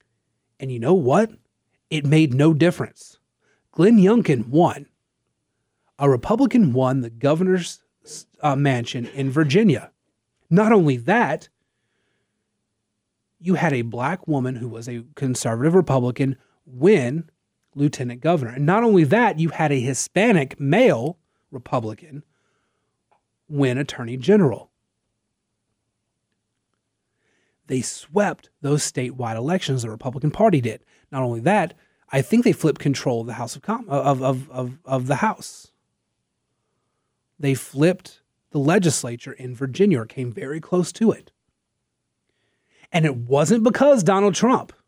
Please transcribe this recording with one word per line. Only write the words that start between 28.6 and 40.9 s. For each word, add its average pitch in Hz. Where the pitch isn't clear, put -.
those 147
statewide 123
elections, 135
the 113
Republican 131
Party 202
did. -
Not 131
only 120
that, 180
I 139
think 233
they 220
flipped -
control 131
of 113
the 120
House 117
of 143
Com-, 220
of, 139
of, 131
of, 127
of 131
the 135
House. -
They 139
flipped -
the 151
legislature 139
in 127
Virginia, 135
or 110
came 123
very 143
close 180